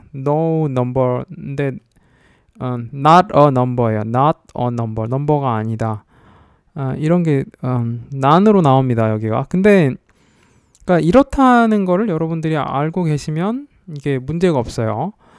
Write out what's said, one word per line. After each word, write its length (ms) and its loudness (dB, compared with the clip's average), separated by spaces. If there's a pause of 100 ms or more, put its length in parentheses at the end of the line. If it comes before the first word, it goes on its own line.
(160)
No 520 -2
number인데, 1120 -4 (840)
음, 320 -6
not 420 4
a 120 6
number예요. 540 0
Not 380 0 (180)
a 100 -2
number. 420 -6
넘버가 460 -2
아니다. 500 -4 (680)
아, 220 -6
이런 260 0
게, 220 0 (180)
음, 480 -4
난으로 500 4
나옵니다. 500 4
여기가. 380 -2
근데, 460 4 (880)
그러니까 200 2
이렇다는 800 4
거를 240 0
여러분들이 480 -2
알고 480 -4
계시면 640 -4 (280)
이게 240 -4
문제가 400 0
없어요. 540 -4 (260)